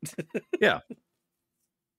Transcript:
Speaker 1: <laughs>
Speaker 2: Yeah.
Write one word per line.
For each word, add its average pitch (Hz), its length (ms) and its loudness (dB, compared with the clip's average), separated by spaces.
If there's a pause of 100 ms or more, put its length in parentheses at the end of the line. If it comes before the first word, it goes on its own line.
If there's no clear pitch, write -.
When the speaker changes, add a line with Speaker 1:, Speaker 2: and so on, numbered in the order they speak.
(140)
Speaker 1:
<laughs> - 460 -6
Speaker 2:
Yeah. 202 200 4 (1200)